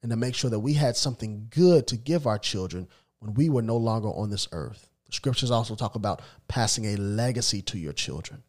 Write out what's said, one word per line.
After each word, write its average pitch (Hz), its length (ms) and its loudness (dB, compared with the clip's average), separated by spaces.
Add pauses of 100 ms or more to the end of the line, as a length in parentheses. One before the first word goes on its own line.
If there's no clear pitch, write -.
and 117 100 -4
to 117 40 0
make 123 180 0
sure 127 160 0
that 110 100 0
we 135 160 0
had 139 200 2
something 110 540 -4
good 170 380 6
to 120 100 -2
give 147 280 0
our 107 140 0
children 92 480 -4 (320)
when 107 140 -8
we 143 160 4
were 131 120 2
no 113 140 0
longer 113 320 0
on 104 220 -2
this 101 240 -4
earth. 76 340 -10 (200)
The - 40 -12
scriptures 127 400 0
also 110 240 0
talk 107 200 -4
about 101 260 -2 (260)
passing 113 380 0
a 104 100 0
legacy 107 680 0
to - 140 -6
your 78 140 -6
children. 76 580 -8